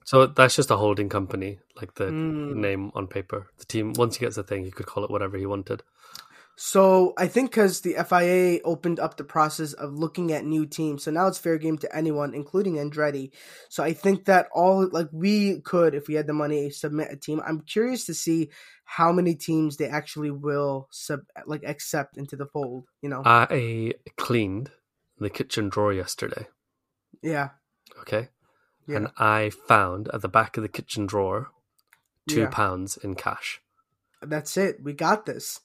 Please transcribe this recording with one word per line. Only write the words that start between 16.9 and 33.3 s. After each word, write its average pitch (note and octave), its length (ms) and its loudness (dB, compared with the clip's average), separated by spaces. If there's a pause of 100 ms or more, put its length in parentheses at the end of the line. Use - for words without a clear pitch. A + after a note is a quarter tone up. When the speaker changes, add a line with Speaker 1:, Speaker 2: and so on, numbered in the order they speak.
Speaker 2:
a C#3+ 60 -10
team. D3+ 300 -6
I'm D#3+ 140 -4
curious A#3 460 -2
to E3+ 80 -8
see E3 360 0 (340)
how E3+ 280 2
many F3+ 220 4
teams D#3 420 -2
they D3 100 -2
actually D3+ 440 -6
will C#3+ 600 -2
sub-, - 360 -10 (180)
like, D3+ 200 -8
accept D3 520 -6
into C#3 200 -12
the C#3+ 100 -10
fold, C3 400 -8 (160)
you C#3+ 80 -8
know? C3 160 -6
Speaker 1:
I A#2 680 4 (240)
cleaned A2+ 540 0 (480)
the G#2 100 -4
kitchen - 400 -4
drawer G#2 240 0
yesterday. - 560 -6 (720)
Speaker 2:
Yeah. C#3+ 280 -4 (500)
Speaker 1:
Okay? A2 300 -4 (560)
Speaker 2:
Yeah. - 120 -6
Speaker 1:
And G#2 100 -4 (100)
I G#2+ 320 4
found G2+ 580 2
at G#2+ 140 -6
the - 60 -4
back A2 280 2
of A2+ 60 -4
the G#2+ 80 -6
kitchen - 360 -6
drawer G2 440 -2 (760)
Speaker 2:
Yeah. D3+ 80 -4
Speaker 1:
two A2 120 2
pounds G2 500 -2
in F#2+ 180 -8
cash. - 460 -8 (600)